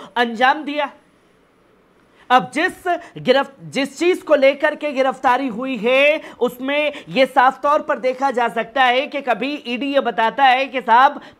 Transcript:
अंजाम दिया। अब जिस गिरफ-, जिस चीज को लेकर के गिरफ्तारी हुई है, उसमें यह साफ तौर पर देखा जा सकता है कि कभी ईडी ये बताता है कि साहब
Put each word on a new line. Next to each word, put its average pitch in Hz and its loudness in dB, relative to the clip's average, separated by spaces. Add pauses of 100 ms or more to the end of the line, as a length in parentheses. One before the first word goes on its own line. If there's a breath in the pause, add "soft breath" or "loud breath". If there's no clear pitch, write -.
(160 loud breath)
अंजाम 247 0
दिया। 285 -6 (1400 soft breath)
अब 254 4
जिस 359 -4 (320 loud breath)
गिरफ-, 254 2 (120)
जिस 180 -6
चीज 349 0
को 311 0
लेकर 285 2
के 302 -6
गिरफ्तारी 254 0
हुई 254 -6
है, 269 2 (200 loud breath)
उसमें 269 -2 (160 loud breath)
यह 240 2
साफ 262 2
तौर 294 0
पर 277 -4
देखा 254 -2
जा 233 -2
सकता 233 -2
है 254 2
कि 277 -8
कभी 254 -4 (140)
ईडी 247 -6
ये 277 2
बताता 226 0
है 262 4
कि 254 -8
साहब 269 4 (200 loud breath)